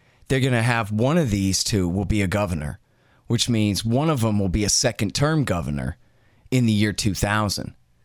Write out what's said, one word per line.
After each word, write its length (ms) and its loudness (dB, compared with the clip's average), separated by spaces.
They're 100 2
gonna 240 2
have 280 0
one 260 2
of 140 2
these 320 0
two 260 0
will 160 -2
be 160 0
a 60 0
governor, 520 -2
which 220 0
means 340 2
one 260 0
of 120 0
them 180 2
will 100 0
be 140 0
a 60 0
second 440 -2
term 300 0
governor 540 -4
in 160 2
the 60 4
year 220 2
two 200 -2
thousand, 600 -2